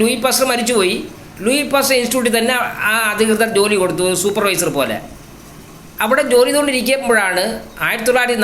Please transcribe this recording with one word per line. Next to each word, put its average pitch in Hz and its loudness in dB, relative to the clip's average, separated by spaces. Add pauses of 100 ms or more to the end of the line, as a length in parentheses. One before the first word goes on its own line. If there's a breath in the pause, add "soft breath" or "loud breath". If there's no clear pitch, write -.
ലൂയി 240 2
പാസ്റ്റർ 254 0
മരിച്ചുപോയി, 220 0 (480)
ലൂയി 277 0 (100)
പാസ്റ്റർ 269 2
ഇൻസ്റ്റിറ്റ്യൂട്ടിൽ 240 0
തന്നെ 240 0 (360)
ആ 220 2 (180)
അധികൃതർ 220 2
ജോലി 208 2
കൊടുത്തു, 175 0 (160)
സൂപ്പർവൈസർ 196 0
പോലെ. 113 -2 (1080)
അവിടെ 262 2 (100)
ജോലി 247 6
ചെയ്തുകൊണ്ടിരിക്കുമ്പോഴാണ് 247 0 (440)
ആയിരത്തി 226 0
തൊള്ളായിരത്തി 240 2